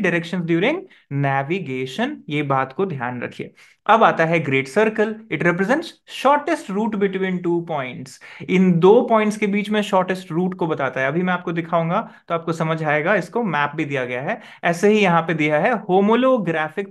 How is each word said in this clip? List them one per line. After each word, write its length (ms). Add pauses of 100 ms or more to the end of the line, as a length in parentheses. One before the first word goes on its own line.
directions 420
during 280 (380)
navigation, 1000 (140)
ये 140
बात 300
को 120
ध्यान 360
रखिए। 320 (340)
अब 160
आता 220
है 140
ग्रेट 280
सर्कल, 480 (180)
it 80
represents 460 (340)
shortest 560
route 180
between 460
two 200 (100)
points, 380 (400)
इन 300
दो 220
पॉइंट्स 360
के 100
बीच 220
में 120
शॉर्टेस्ट 500
रूट 220
को 140
बताता 340
है। 60
अभी 140
मैं 120
आपको 180
दिखाऊंगा 600 (160)
तो 60
आपको 200
समझ 300
आएगा, 320
इसको 280
मैप 320
भी 100
दिया 200
गया 160
है, 200 (220)
ऐसे 260
ही 100
यहाँ 220
पे 120
दिया 260
है 120
homolographic 1200